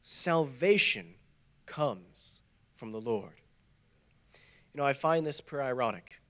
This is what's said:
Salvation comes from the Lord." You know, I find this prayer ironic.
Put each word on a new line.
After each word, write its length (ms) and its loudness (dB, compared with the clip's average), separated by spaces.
Salvation 1120 2
comes 760 -6
from 180 -12
the 80 -8
Lord." 400 -4
You 60 -12
know, 80 0
I 60 4
find 340 2
this 140 -6
prayer 240 -6
ironic. 640 -2